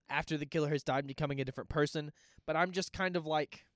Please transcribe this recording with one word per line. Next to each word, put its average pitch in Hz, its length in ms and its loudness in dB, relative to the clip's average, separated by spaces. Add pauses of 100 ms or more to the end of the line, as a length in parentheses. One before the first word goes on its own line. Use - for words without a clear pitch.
after 151 300 0
the 143 80 -4
killer 151 240 2
has 147 120 2
died 135 180 2
and 143 80 -4
becoming 139 320 -2
a 135 40 -2
different 131 260 -6
person, 151 420 0 (340)
but 156 100 0
I'm 180 160 4
just 180 200 -2
kind 185 240 0
of 160 100 -2
like, 156 380 -2 (120)